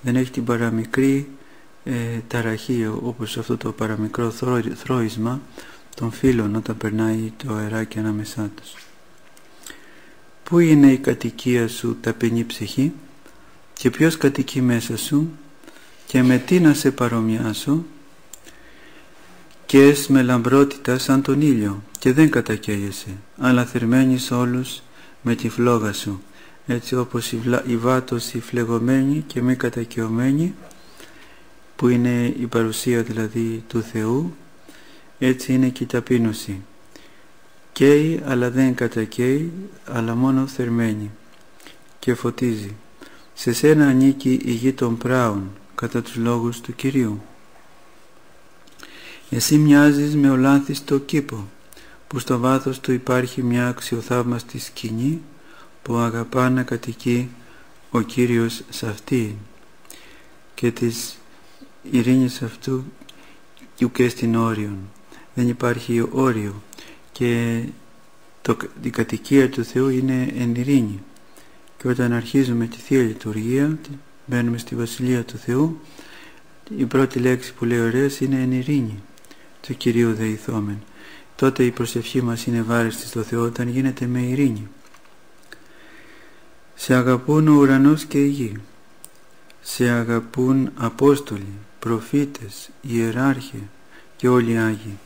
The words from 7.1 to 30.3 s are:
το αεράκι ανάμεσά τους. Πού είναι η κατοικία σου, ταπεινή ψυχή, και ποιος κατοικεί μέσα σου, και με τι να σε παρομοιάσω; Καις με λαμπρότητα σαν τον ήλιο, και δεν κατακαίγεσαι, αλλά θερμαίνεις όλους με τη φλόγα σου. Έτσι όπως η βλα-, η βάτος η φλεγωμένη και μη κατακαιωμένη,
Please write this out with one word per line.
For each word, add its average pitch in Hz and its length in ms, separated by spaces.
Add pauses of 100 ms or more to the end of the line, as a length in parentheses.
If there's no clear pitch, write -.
το 127 160
αεράκι 107 460
ανάμεσά 107 560
τους. - 200 (1700)
Πού 170 160
είναι 151 320
η 131 60
κατοικία 123 720
σου, 117 340
ταπεινή 117 420
ψυχή, 127 500 (800)
και - 160
ποιος 160 280
κατοικεί 139 440
μέσα 120 360
σου, 151 320 (760)
και 127 160
με 127 140
τι 180 220
να 156 140
σε 139 180
παρομοιάσω; 117 920 (1800)
Καις 139 420
με 135 140
λαμπρότητα 127 760
σαν 135 240
τον 139 200
ήλιο, 104 420 (160)
και 127 140
δεν 156 160
κατακαίγεσαι, 101 880 (200)
αλλά 123 280
θερμαίνεις 127 680
όλους 123 500 (400)
με 117 140
τη 117 140
φλόγα 117 440
σου. 98 280 (460)
Έτσι 123 280
όπως 123 360
η 117 60
βλα-, 120 300
η 120 100
βάτος 127 560
η 120 60
φλεγωμένη 123 880
και 127 140
μη 127 140
κατακαιωμένη, 123 1000 (1200)